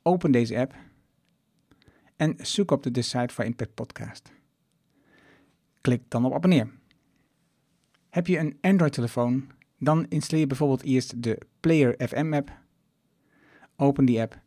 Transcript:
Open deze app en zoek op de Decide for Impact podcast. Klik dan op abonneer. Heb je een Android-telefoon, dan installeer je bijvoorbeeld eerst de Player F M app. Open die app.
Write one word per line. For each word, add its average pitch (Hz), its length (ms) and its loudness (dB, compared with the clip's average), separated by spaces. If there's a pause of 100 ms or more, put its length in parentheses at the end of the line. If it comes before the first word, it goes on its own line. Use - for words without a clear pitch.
Open 175 300 2
deze 117 260 2
app 131 180 -4 (1400)
en 160 260 0
zoek - 300 -2
op 139 120 0
de 131 80 -4
Decide 120 420 -2
for 113 120 -4
Impact 117 280 -6
podcast. - 580 -14 (1500)
Klik 123 260 0
dan 123 180 -2
op 131 80 -2
abonneer. 180 380 2 (1400)
Heb 175 180 -2
je 175 100 2
een 151 240 -4
Android-telefoon, 135 920 0 (260)
dan 165 300 2
installeer 156 340 -2
je 147 60 2
bijvoorbeeld 139 360 0
eerst 127 400 -2
de 113 160 -2 (200)
Player 139 480 2
F - 40 -6
M 151 220 -2
app. 143 180 -4 (1200)
Open 139 300 2
die 117 160 2
app. - 260 -8